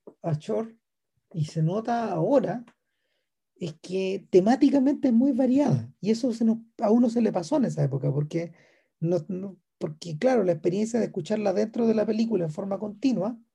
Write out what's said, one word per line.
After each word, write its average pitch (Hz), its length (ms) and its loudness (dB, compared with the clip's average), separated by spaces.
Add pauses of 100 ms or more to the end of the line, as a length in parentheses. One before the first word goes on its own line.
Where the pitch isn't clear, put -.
(220)
a 165 120 -4
Shore, 220 420 -6 (580)
y 151 120 -4
se 160 160 -4
nota 220 500 -2
ahora, 196 520 0 (920)
es 156 260 -8
que 190 480 -6
temáticamente 262 800 4
es 226 40 4
muy 269 180 4
variada, 247 680 2
y 202 120 0
eso 233 220 0
se 233 120 -2
nos, 220 140 2 (200)
a 214 120 2
uno 240 180 4
se 233 120 0
le 214 100 2
pasó 190 260 -2
en 240 80 2
esa 151 180 -2
época, 139 280 -2
porque, 165 420 -4 (460)
no, 165 280 0
no, 185 300 -10 (200)
porque, 156 400 -10
claro, 240 260 2
la 175 100 2
experiencia 214 460 -2
de 202 80 0
escucharla 202 440 -4
dentro 226 360 -2
de 220 60 4
la 208 120 2
película 214 400 0
en 156 60 -4
forma 196 280 -8
continua 220 580 -2 (180)